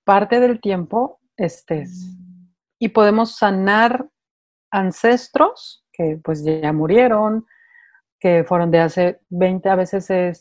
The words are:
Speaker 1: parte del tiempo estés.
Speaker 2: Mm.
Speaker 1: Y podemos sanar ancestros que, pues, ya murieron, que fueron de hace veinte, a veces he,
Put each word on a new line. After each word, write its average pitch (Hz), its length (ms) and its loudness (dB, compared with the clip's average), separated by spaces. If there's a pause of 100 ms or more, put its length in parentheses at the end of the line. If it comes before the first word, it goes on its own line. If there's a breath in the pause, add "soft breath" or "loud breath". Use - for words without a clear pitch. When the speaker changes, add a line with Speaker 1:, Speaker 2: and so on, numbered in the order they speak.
Speaker 1:
parte 202 340 2
del 247 220 2
tiempo 196 580 -4 (180)
estés. 180 680 -8
Speaker 2:
Mm. - 420 -20 (320)
Speaker 1:
Y 226 120 -2
podemos 220 460 2
sanar 214 680 0 (640)
ancestros 240 1120 -2 (100)
que, 160 300 -4
pues, 151 220 -6
ya 156 280 -2
murieron, 214 720 2 (720 soft breath)
que 170 260 2
fueron 170 260 0
de 165 100 4
hace 175 480 0
veinte, 185 400 -2
a 190 60 2
veces 185 360 -4
he, 180 300 0